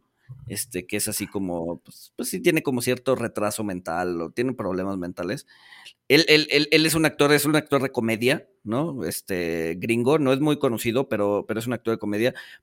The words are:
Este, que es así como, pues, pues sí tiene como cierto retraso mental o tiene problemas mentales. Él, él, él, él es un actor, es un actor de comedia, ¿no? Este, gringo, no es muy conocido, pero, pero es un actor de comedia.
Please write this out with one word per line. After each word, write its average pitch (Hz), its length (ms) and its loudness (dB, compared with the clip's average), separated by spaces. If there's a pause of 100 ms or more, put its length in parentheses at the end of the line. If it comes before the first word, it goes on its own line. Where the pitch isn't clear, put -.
(480)
Este, 90 400 -8
que 104 100 -6
es 104 100 -2
así 104 200 -6
como, 87 520 -6
pues, - 360 -20
pues - 140 -8
sí 185 100 -6
tiene 160 240 2
como 127 180 -2
cierto 123 340 0
retraso 107 480 -4
mental 90 580 -2
o 80 100 -6
tiene 123 220 -2
problemas 95 440 -2
mentales. 90 480 -6 (640)
Él, 151 200 6
él, 151 220 6
él, 147 220 4
él 156 140 6
es 156 100 2
un 160 100 4
actor, 147 280 4
es 143 120 4
un 151 100 2
actor 143 280 2
de 135 80 -2
comedia, 113 560 0 (160)
¿no? 131 400 -4
Este, 82 720 -4
gringo, 117 400 2
no 135 160 2
es 135 60 0
muy 151 180 0
conocido, 120 500 0
pero, 101 400 0
pero 107 120 -4
es 117 80 -6
un 127 60 -2
actor 113 200 -4
de 110 60 -4
comedia. 107 340 -2 (300)